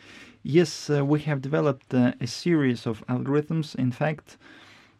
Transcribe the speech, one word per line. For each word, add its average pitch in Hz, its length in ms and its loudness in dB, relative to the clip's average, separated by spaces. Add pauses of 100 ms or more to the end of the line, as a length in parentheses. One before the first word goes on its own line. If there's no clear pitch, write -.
(420)
Yes, - 480 0
uh, 143 160 2
we 147 160 2
have 147 180 -2
developed, 139 540 -2
uh, 123 260 4
a 123 60 -6
series 135 640 0
of 110 200 -6
algorithms, 147 680 -2
in 127 160 0
fact, 151 460 -6 (640)